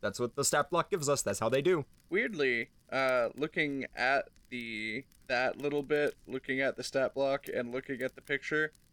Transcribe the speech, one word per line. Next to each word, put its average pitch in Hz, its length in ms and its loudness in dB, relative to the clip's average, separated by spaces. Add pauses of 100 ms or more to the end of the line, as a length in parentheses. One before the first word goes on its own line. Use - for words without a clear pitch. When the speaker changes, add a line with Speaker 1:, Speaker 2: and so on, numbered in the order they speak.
Speaker 1:
That's 104 180 -4
what 120 160 -2
the 143 80 0
stat 147 280 0
block 170 180 0
gives 156 180 -2
us. 139 140 4
That's - 180 -2
how 113 100 0
they 135 120 2
do. 170 240 2 (240)
Speaker 2:
Weirdly, 147 600 0 (220)
uh, 127 440 4
looking 147 500 -2 (100)
at 131 300 2 (260)
the, 113 520 -6 (220)
that 127 340 0
little 147 220 0
bit, 147 320 2 (140)
looking 131 340 -4
at 135 160 0
the 127 60 -6
stat 131 320 0
block 135 360 0
and 120 200 -2
looking 131 320 -6
at 131 100 -4
the - 80 -20
picture, 151 500 -2 (220)